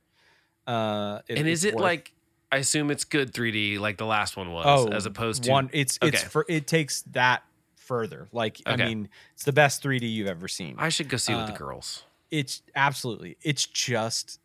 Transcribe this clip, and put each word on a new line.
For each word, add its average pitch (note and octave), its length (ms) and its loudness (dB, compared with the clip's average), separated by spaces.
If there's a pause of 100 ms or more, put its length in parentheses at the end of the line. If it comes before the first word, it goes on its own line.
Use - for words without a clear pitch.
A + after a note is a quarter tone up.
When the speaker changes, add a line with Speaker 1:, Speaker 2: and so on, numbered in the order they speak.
(640)
Speaker 1:
Uh, G#2+ 640 -2
it, A#2+ 120 -2
Speaker 2:
And D3+ 80 0
is E3 180 2
Speaker 1:
it's G#3+ 80 2
Speaker 2:
it A3+ 40 -2
Speaker 1:
worth G#3+ 60 2
Speaker 2:
like, E3+ 300 0 (380)
I C3+ 60 4
assume D3 340 2
it's C#3 120 -2
good C#3 300 0
three A#2 180 0
D G#2 280 0
like G#2 180 -2
the A2+ 80 -4
last G#2+ 320 0
one F#2 140 -6
was, E2+ 140 -2
Speaker 1:
Oh, C#3 260 6
Speaker 2:
as G#2+ 140 -2
opposed A2+ 380 -4
to B2 80 2
Speaker 1:
one, C3+ 220 4
it's, C#3+ 280 0
it's B2+ 200 4
Speaker 2:
Okay. - 80 -6
Speaker 1:
fur-, D3+ 200 2
it D#3 180 0
takes D#3+ 340 0 (100)
that B2 320 4 (340)
further. G2 560 -6
Like, A2+ 320 -2
I - 80 0
Speaker 2:
Okay. B2 120 2
Speaker 1:
mean, A2 240 -4 (240)
it's - 120 -14
the C#3+ 80 2
best C#3+ 280 6
three C3+ 180 0
D A#2+ 80 -2
you've A2 200 -2
ever F2+ 220 -4
seen. D2 280 -8
Speaker 2:
I D#3+ 120 -2
should D#3+ 200 -2
go C3 80 -4
see A2+ 160 -2
it A#2 40 0
with A2+ 100 -4
the G#2+ 60 -6
Speaker 1:
Uh, F#2 40 -10
Speaker 2:
girls. - 460 -12 (260)
Speaker 1:
It's D3 320 -4 (140)
absolutely, C3 680 -2
it's D3 240 0
just, - 800 -4